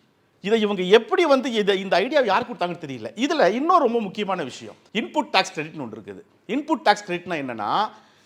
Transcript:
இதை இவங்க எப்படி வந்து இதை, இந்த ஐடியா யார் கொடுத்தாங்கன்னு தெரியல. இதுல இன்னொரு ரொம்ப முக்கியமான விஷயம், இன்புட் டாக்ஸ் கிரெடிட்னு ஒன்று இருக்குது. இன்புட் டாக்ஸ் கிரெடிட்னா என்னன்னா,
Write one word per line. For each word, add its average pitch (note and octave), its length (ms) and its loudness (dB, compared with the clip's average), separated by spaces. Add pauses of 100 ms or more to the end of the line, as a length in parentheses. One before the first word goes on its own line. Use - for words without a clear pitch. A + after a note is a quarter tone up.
(400)
இதை G#3+ 200 2
இவங்க G3+ 220 0
எப்படி A3+ 420 4
வந்து C4+ 280 2
இதை, G3+ 280 2
இந்த F#3+ 160 0
ஐடியா C4 240 2
யார் A#3+ 320 0
கொடுத்தாங்கன்னு F3 340 -6
தெரியல. A#2 280 -10
இதுல B3+ 360 2
இன்னொரு D#4 280 4
ரொம்ப A#3+ 220 2
முக்கியமான F#3+ 420 -4
விஷயம், A#2 320 -12 (180)
இன்புட் C#4+ 380 -4
டாக்ஸ் F#3+ 260 2
கிரெடிட்னு D#3+ 240 -8
ஒன்று A2 200 -12
இருக்குது. F#2+ 500 -16
இன்புட் C#4+ 320 -2
டாக்ஸ் - 240 4
கிரெடிட்னா F3 280 -6
என்னன்னா, C3+ 560 -2 (360)